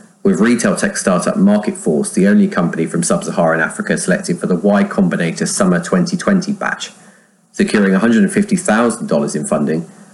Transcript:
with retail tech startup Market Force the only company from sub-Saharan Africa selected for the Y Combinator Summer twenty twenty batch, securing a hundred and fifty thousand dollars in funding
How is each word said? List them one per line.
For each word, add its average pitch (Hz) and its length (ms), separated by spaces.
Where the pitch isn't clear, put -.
with 92 180
retail 110 340
tech 101 220
startup 90 400
Market 104 400
Force - 380
the 95 120
only 101 220
company 85 380
from 85 160
sub-Saharan 82 580
Africa 80 380
selected - 400
for - 80
the 92 100
Y 101 280
Combinator 87 640
Summer 87 380
twenty 92 320
twenty 190 360
batch, - 400
securing 101 420
a - 40
hundred 113 240
and 92 100
fifty 101 240
thousand - 520
dollars 147 280
in 76 100
funding 156 400